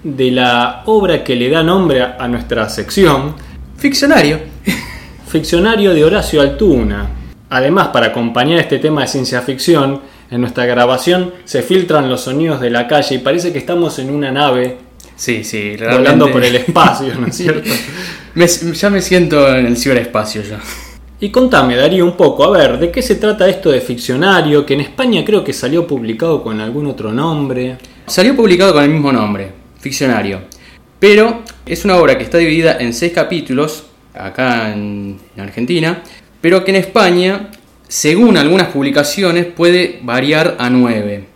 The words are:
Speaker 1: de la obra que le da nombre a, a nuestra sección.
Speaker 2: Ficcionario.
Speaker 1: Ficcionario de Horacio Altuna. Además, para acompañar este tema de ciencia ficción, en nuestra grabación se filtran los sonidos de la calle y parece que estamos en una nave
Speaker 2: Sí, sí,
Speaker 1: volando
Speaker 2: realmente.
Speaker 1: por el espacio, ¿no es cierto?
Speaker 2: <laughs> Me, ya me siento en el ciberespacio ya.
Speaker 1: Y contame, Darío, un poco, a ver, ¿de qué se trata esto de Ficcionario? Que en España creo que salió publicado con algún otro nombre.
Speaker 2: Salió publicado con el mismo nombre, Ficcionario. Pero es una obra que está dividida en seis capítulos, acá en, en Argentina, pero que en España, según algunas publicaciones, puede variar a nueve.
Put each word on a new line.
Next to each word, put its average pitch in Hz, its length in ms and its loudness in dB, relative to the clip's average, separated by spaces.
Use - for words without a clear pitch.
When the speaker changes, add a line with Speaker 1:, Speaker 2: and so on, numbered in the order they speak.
Speaker 1:
de 131 280 -2
la 123 540 0
obra 196 400 2
que 127 100 -2
le 120 140 0
da 160 140 2
nombre 160 400 2
a, 123 180 -6
a 123 80 -6
nuestra 117 400 -4
sección. 147 680 0
Speaker 2:
Ficcionario. 277 600 2
Speaker 1:
Ficcionario 190 680 2
de 151 100 4
Horacio 160 380 2
Altuna. 113 680 0
Además, 139 400 2
para 117 200 0
acompañar 120 500 0
este 139 200 0
tema 151 220 0
de 127 80 -2
ciencia 127 320 -4
ficción, 139 640 0
en 120 120 -2
nuestra 123 240 -2
grabación 127 680 2
se 127 160 -2
filtran 160 480 0
los 123 100 -4
sonidos 143 400 -2
de 123 80 -2
la 120 180 0
calle 143 280 0
y 127 60 -2
parece 160 300 -2
que 143 80 -6
estamos 170 400 -2
en 131 120 -6
una 143 200 -4
nave 127 460 0
Speaker 2:
Sí, 107 280 -4
sí, 104 340 -8
Speaker 1:
volando 120 240 2
Speaker 2:
realmente. 135 60 2
Speaker 1:
por 123 120 2
el 123 120 2
espacio, 135 640 0
¿no 120 100 -2
es - 60 -6
cierto? 170 360 -2
Speaker 2:
<laughs> - 320 -16
Me, 170 120 4
ya 175 440 0
me 196 100 2
siento 151 560 2
en 127 80 2
el 120 140 0
ciberespacio 117 640 -2
ya. 104 180 -12
Speaker 1:
Y 202 100 -4
contame, 156 460 4
Darío, 175 280 4
un 175 120 0
poco, 147 260 2
a 170 80 4
ver, 139 300 2
¿de 170 100 0
qué 262 100 -4
se - 140 0
trata 214 340 0
esto 175 220 0
de 127 100 2
Ficcionario? 147 880 0
Que 139 80 0
en 147 60 -2
España 214 440 -2
creo 208 200 0
que 135 80 -6
salió 165 340 -2
publicado 127 560 -2
con 110 180 -6
algún 135 280 -6
otro 123 240 -8
nombre. 127 640 -4
Speaker 2:
Salió 226 260 2
publicado 190 380 4
con 147 100 4
el 143 80 4
mismo 143 220 0
nombre, 101 400 -2
Ficcionario. 107 640 -2
Pero 214 440 4
es - 200 -8
una 190 140 2
obra 143 200 4
que - 60 -6
está - 140 0
dividida 165 420 2
en 117 120 -2
seis 170 200 -4
capítulos, 147 720 -4
acá 113 580 -4
en, 101 480 -8
en 98 40 -16
Argentina, 160 600 -4
pero 180 240 2
que 196 80 -2
en 190 60 2
España, 190 720 0
según 185 500 2
algunas 160 340 2
publicaciones, 175 760 0
puede 175 560 0
variar 143 560 0
a 123 120 -2
nueve. 107 640 0